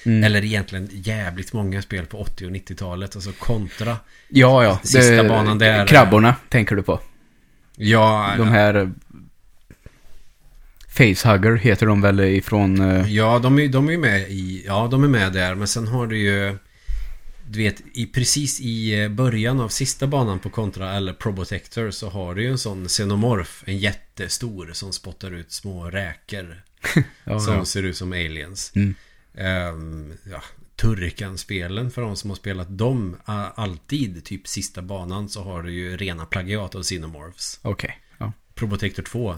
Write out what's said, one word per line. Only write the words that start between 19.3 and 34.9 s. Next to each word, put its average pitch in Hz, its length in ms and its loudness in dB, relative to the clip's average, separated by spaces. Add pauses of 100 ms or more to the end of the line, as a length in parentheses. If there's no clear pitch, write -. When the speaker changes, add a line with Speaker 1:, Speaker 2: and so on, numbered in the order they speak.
Speaker 2:
av 110 80 -2
sista - 380 -4
banan 120 320 0
på 95 120 -8
Contra 95 420 -6
eller 98 200 -4
Probotector 98 800 -6
så 98 200 -10
har 90 240 -8
du 101 80 -4
ju 123 80 0
en 131 80 -2
sån 95 300 -8
xenomorf, 101 800 0
en 98 120 -4
jättestor 101 920 -6
som 95 200 -10
spottar 95 380 -12
ut 85 220 -14
små 87 380 -10
räkor 90 720 -10 (320)
Speaker 1:
<laughs> 151 80 4 (220)
Ja, 107 160 -4
Speaker 2:
som 107 140 0
Speaker 1:
ja. 90 100 0
Speaker 2:
ser 98 180 -4
ut 92 140 -4
som 92 160 -8
aliens. 82 600 -8
Speaker 1:
Mm. 98 200 2 (400)
Speaker 2:
Ehm, 80 800 -8 (180)
ja, - 120 -16 (340)
Turrican-spelen, 98 1120 -4
för 123 120 -10
de 104 140 -8
som 104 140 -10
har 95 60 -10
spelat 92 420 -10
dem, 110 460 -2
a-, 104 320 -8
alltid 101 680 -8
typ - 240 -14
sista - 340 -10
banan 92 460 -10